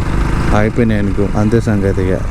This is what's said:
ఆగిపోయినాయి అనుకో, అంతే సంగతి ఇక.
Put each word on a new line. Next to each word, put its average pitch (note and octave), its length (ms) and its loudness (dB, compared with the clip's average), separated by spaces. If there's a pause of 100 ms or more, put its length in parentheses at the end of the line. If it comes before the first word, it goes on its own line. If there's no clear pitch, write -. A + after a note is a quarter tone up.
(560)
ఆగిపోయినాయి A2 440 0
అనుకో, G2 400 -2
అంతే G#2+ 200 2
సంగతి G2 440 0
ఇక. F#2 160 0 (120)